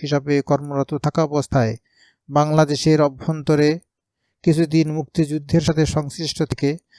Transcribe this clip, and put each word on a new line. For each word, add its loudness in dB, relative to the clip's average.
হিসাবে 0
কর্মরত -2
থাকা -2
অবস্থায় 0
বাংলাদেশের 2
অভ্যন্তরে 0
কিছুদিন 2
মুক্তিযুদ্ধের -2
সাথে 2
সংশ্লিষ্ট -4
থেকে -2